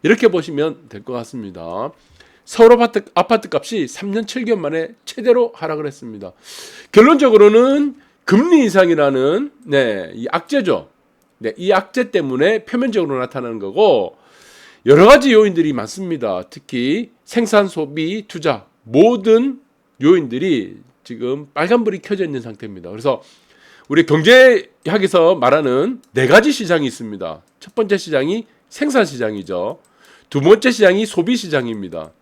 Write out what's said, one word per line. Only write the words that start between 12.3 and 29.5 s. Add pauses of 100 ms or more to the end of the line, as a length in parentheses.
표면적으로
나타나는
거고 (680)
여러
가지
요인들이
많습니다.
특히 (120)
생산,
소비,
투자 (160)
모든 (420)
요인들이 (280)
지금
빨간불이
켜져
있는
상태입니다.
그래서 (680)
우리
경제학에서
말하는 (120)
네
가지
시장이
있습니다. (160)
첫
번째
시장이 (220)
생산
시장이죠. (500)